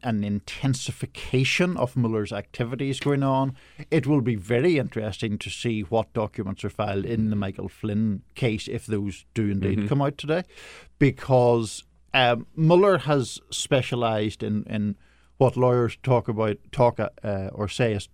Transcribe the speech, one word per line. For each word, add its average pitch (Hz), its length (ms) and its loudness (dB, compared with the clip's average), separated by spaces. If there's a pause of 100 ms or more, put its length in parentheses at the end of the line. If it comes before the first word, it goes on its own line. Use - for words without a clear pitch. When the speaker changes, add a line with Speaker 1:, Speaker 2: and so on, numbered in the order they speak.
Speaker 1:
an 110 220 -2
intensification - 1500 -2
of - 200 -2
Mueller's 113 360 0
activities 127 680 -6
going 143 220 0
on. 135 320 0 (360)
It 147 160 2
will 143 160 4
be 117 120 0
very 123 440 2
interesting 107 600 -4
to - 120 -12
see 107 320 -4
what 107 320 -2
documents 104 500 -6
are 101 60 -4
filed 101 340 -4
in 110 260 0
the 104 60 0
Michael 98 320 -6
Flynn 107 540 -2 (120)
case, 110 340 -2
if - 180 -8
those 101 380 -6 (100)
do 107 160 0
indeed 98 280 0
Speaker 2:
Mm-hmm. 104 100 -2
Speaker 1:
come 139 140 2
out 135 160 -2
today, 160 260 -4 (540)
because, 123 840 4 (300)
um, 120 320 4 (100)
Mueller 180 420 6
has 135 420 0 (100)
specialized 117 920 -2
in, 107 220 -2
in 104 320 -4 (400)
what 127 200 4
lawyers 123 460 2
talk 123 260 2
about, 107 280 0 (160)
talk, 120 280 2
uh, 101 520 -4
or 104 160 -4
say 113 260 0
as 98 200 -6